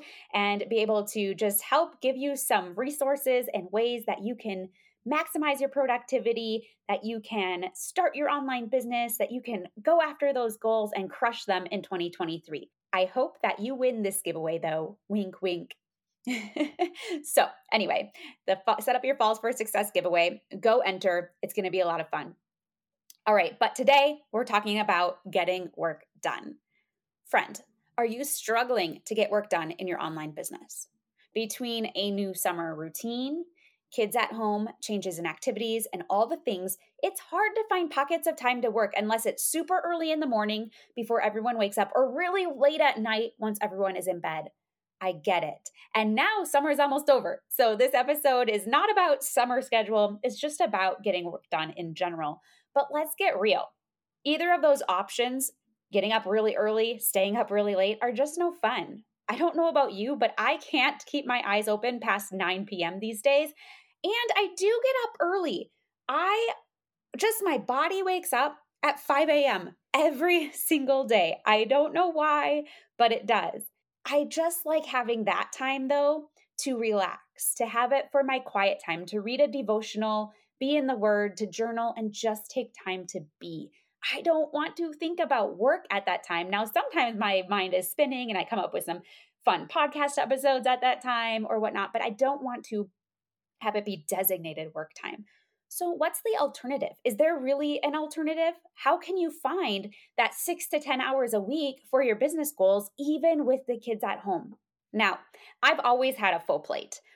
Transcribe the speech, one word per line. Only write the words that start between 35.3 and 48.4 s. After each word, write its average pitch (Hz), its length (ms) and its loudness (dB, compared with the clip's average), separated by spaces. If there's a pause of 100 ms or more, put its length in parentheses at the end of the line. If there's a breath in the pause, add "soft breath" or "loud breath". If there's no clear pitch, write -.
and 175 160 -8
all 214 180 2
the 330 100 -4
things, 190 400 -4 (240 soft breath)
it's - 200 -4
hard 415 340 0
to 440 140 0
find 359 200 2
pockets 320 380 0
of 320 80 0
time 247 260 0
to 233 80 2
work 208 280 0
unless 220 280 0
it's - 180 -2
super 339 420 0
early 330 260 -2
in 311 80 0
the 302 80 0
morning 214 420 0 (260 loud breath)
before 233 260 0
everyone 220 360 0
wakes 202 200 0
up 202 180 0
or 254 200 2
really 359 300 0
late 294 360 2
at 262 180 4
night 220 380 0
once 214 240 -4
everyone 190 340 -2
is 180 120 -4
in 180 120 -2
bed. 160 260 -4 (560)
I 185 120 0
get 165 320 0
it. - 240 -10 (260 loud breath)
And 220 180 2
now 381 300 2
summer 285 280 2
is 277 80 2
almost 285 300 2
over. 214 380 2
So 226 260 2
this 254 200 4
episode 254 560 4